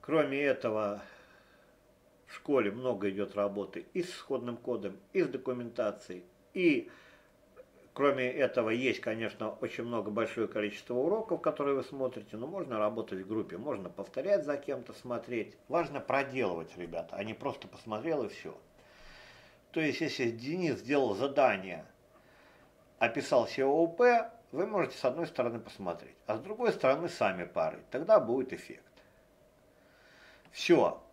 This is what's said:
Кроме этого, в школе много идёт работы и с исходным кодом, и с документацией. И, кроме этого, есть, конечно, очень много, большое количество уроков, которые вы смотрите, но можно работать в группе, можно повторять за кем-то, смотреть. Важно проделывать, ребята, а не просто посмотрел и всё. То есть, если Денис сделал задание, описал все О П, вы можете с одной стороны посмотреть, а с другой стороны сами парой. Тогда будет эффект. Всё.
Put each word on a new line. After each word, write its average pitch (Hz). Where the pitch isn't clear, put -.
Кроме 143
этого, 107
в -
школе 123
много 107
идёт 95
работы 101
и 175
с 180
исходным 120
кодом, 101
и 190
с 147
документацией. 120
И, 165
кроме 131
этого, 127
есть, 123
конечно, 110
очень -
много, 113
большое 113
количество 104
уроков, 175
которые 143
вы 131
смотрите, 127
но 117
можно 151
работать 107
в 92
группе, 101
можно 104
повторять 151
за 143
кем-то, 127
смотреть. 120
Важно 147
проделывать, 120
ребята, 85
а 101
не 110
просто 131
посмотрел 127
и 104
всё. -
То 165
есть, 151
если 135
Денис 139
сделал 120
задание, 104
описал 120
все -
О 156
П, 240
вы 170
можете 180
с -
одной 151
стороны 120
посмотреть, -
а 107
с -
другой 214
стороны 147
сами 92
парой. 80
Тогда 170
будет 127
эффект. -
Всё. -